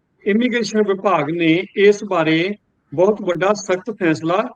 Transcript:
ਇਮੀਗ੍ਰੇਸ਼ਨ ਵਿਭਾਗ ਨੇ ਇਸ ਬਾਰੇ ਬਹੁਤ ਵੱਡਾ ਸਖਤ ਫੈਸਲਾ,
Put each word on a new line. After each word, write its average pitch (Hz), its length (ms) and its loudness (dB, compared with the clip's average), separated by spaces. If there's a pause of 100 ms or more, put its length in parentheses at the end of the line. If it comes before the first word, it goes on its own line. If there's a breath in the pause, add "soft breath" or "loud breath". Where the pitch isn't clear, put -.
(260)
ਇਮੀਗ੍ਰੇਸ਼ਨ 214 560 0
ਵਿਭਾਗ 190 480 0
ਨੇ 170 340 0 (120)
ਇਸ 202 280 4
ਬਾਰੇ 170 460 0 (440)
ਬਹੁਤ 208 280 2
ਵੱਡਾ 180 300 0
ਸਖਤ 190 380 -4
ਫੈਸਲਾ, 170 640 -2